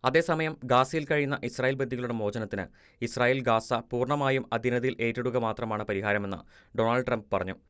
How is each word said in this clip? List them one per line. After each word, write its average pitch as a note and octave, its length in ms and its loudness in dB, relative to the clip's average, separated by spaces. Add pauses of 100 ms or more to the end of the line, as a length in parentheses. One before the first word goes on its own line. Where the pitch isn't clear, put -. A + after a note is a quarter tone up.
അതേസമയം D#3 480 2 (120)
ഗാസയിൽ C3 460 4
കഴിയുന്ന C#3+ 340 2
ഇസ്രായേൽ B2+ 340 0
ബന്ദികളുടെ B2 360 -4
മോചനത്തിന് G#2 500 -4 (420)
ഇസ്രായേൽ B2 320 2 (100)
ഗാസ A2+ 240 2 (180)
പൂർണ്ണമായും C3 540 0 (120)
അധീനതയിൽ B2 400 0 (100)
ഏറ്റെടുക്കുക A#2+ 400 -2
മാത്രമാണ് A2 420 -4
പരിഹാരമെന്ന് G2+ 500 -2 (400)
ഡൊണാൾഡ് A#2 280 2
ട്രംപ് A2+ 260 -2
പറഞ്ഞു. F#2 240 -2 (140)